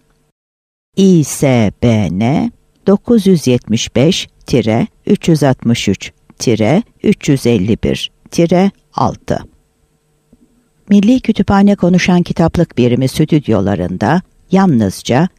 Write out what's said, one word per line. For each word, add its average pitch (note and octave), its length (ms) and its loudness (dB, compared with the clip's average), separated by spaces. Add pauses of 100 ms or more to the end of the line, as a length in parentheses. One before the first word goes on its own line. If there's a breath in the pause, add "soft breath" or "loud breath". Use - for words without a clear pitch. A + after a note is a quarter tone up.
(960)
İ F#3 280 4
S B2 480 0 (120)
B G#2+ 260 2 (100)
N C#3 320 -2 (360)
dokuz G3+ 400 0
yüz F3+ 200 2
yetmiş B2 480 -2
beş D3 320 0 (180)
tire A2+ 420 0 (180)
üç - 220 -2
yüz D3+ 160 2
altmış B2 440 -2
üç - 240 -4 (260)
tire A#2 460 0 (200)
üç - 260 -2
yüz C3+ 160 0
elli A2 380 0
bir - 280 -4 (200)
tire F3+ 400 0 (220)
altı. - 460 -4 (1500)
Milli G#3 300 4
Kütüphane G3+ 560 0
Konuşan F3 480 0
Kitaplık - 540 -2
Birimi B2 300 2
stüdyolarında G2+ 1120 -2 (300)
yalnızca D3 880 0